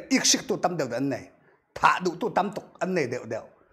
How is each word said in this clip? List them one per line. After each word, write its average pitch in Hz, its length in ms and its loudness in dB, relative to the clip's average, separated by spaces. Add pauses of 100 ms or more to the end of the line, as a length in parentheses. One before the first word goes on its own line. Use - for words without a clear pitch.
(120)
ik 262 140 4
sik - 180 4
tu 196 160 -2
tam 175 160 0
deuh 139 160 -2
do 117 40 -2
an 135 120 0
nei. 110 160 -4 (500)
Tha - 300 4
du 180 160 0
tu 233 160 -2
tam 202 160 2
tok - 320 -10
an 185 100 0
nei 156 140 0
deuh 117 160 -6
deuh. 110 240 -8 (260)